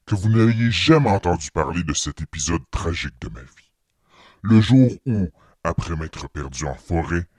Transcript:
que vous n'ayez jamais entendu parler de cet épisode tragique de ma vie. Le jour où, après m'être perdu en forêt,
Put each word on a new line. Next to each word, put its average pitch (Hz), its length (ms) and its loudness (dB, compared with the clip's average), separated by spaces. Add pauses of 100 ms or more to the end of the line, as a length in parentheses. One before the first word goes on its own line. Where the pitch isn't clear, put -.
que - 100 -2
vous 98 140 -2
n'ayez 113 420 4
jamais 143 380 4
entendu 90 420 -2
parler 82 320 -2
de 80 120 -4
cet - 260 -8
épisode 80 400 -6 (100)
tragique - 520 -8
de 55 80 -12
ma 55 100 -18
vie. - 320 -20 (720)
Le 110 180 6
jour 123 300 6 (160)
où, 104 240 -2 (320)
après 85 340 -4
m'être 78 320 -10
perdu 69 380 -10
en 67 80 -8
forêt, 85 520 -4 (120)